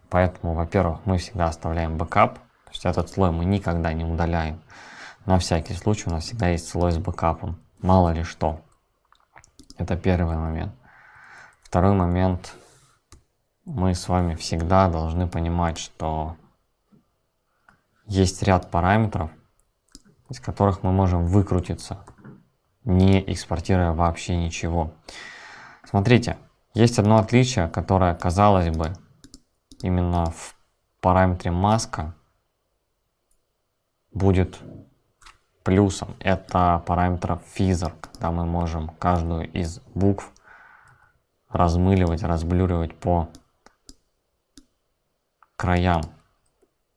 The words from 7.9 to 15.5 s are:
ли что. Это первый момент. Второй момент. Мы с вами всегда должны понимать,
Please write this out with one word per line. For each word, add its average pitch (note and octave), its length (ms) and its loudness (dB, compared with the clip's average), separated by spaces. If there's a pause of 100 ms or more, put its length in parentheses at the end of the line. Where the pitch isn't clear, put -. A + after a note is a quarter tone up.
ли D#2+ 100 -4
что. D#2+ 380 -6 (1160)
Это F2 200 -4
первый F2 400 0
момент. D#2+ 380 -6 (880)
Второй F#2+ 320 2
момент. F2+ 580 0 (1120)
Мы F#2 300 0
с - 120 -10
вами F2 280 0
всегда F2+ 540 2
должны E2 380 -2
понимать, E2+ 520 -2